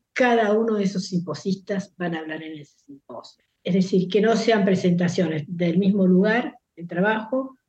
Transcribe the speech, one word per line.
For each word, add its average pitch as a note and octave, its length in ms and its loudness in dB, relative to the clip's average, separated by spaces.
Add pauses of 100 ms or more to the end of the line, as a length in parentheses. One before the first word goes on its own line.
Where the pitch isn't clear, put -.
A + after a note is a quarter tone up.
(120)
cada A#3 400 2
uno A3 240 0
de G3+ 80 0
esos F#3 220 -4
simposistas F#3+ 920 -6
van F3 180 -4
a D#3+ 60 -6
hablar D#3 240 -10
en D#3 140 -12
ese - 280 -20
simposio. - 580 -20 (200)
Es F3+ 100 -2
decir, F#3+ 340 2
que G#3+ 120 2
no A3 160 4
sean G#3+ 280 2
presentaciones F3 840 0
del F3 300 0
mismo G3 280 4
lugar G#3+ 500 2 (200)
de E3+ 80 -14
trabajo A3 720 -2 (120)